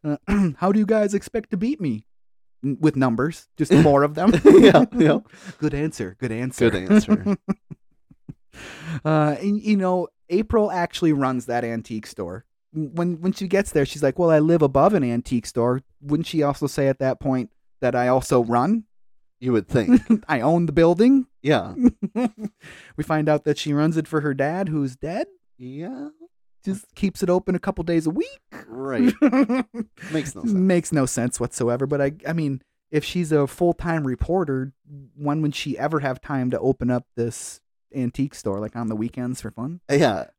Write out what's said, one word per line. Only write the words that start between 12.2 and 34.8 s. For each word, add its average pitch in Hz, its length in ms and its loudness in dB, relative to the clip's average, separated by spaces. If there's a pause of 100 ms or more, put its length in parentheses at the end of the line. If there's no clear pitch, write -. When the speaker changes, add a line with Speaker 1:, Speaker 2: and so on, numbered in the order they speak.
Speaker 1:
When, 165 480 -4
when 185 120 -4
she 190 160 -8
gets 196 240 0
there, 139 120 2
she's 143 180 -8
like, 135 140 0
"Well, 170 140 4
I 156 80 6
live 160 220 4
above 143 320 4
an 165 100 2
antique 120 420 -2
store." 123 360 -2 (200)
Wouldn't 151 260 -4
she 156 160 -2
also 143 240 -2
say 139 200 0
at 135 120 0
that 131 200 -2
point 131 320 -4 (300)
that 123 140 0
I 123 120 0
also 127 360 2
run? 131 420 0 (560)
Speaker 2:
You 127 100 -2
would 113 160 0
think. 139 340 4 (120)
Speaker 1:
<laughs> 208 160 -2
"I 143 120 0
own 170 240 2
the 156 60 -2
building." 175 560 4 (140)
Speaker 2:
Yeah. 151 320 0 (420)
Speaker 1:
<laughs> - 800 -8
We 151 80 -6
find 156 240 0
out 151 160 2
that 147 140 0
she 147 160 -4
runs 156 240 2
it 156 100 -2
for 156 140 -2
her 143 120 -2
dad, 160 360 -2
who's 143 260 -4
dead. 196 320 -8 (300)
Speaker 2:
Yeah. 170 520 -14 (560)
Speaker 1:
Just 196 300 -8
keeps - 280 -4
it 175 60 -2
open 185 260 0
a 170 40 -4
couple 190 240 -6
days 165 240 0
a - 20 0
week. 415 300 -6 (280)
Speaker 2:
Right. 247 500 0
Speaker 1:
<laughs> - 40 0 (880)
Speaker 2:
Makes 156 240 -4
no - 60 -14
sense. 226 120 -2
Speaker 1:
Makes 185 380 2
no 139 140 2
sense 123 340 -4
whatsoever. 120 480 -2
But 143 140 -2
I, 139 100 0 (160)
I 160 60 -4
mean, 143 280 -4 (300)
if 151 140 0
she's 170 260 -4
a 143 160 2
full-time 165 580 -2
reporter, 135 680 -4 (420)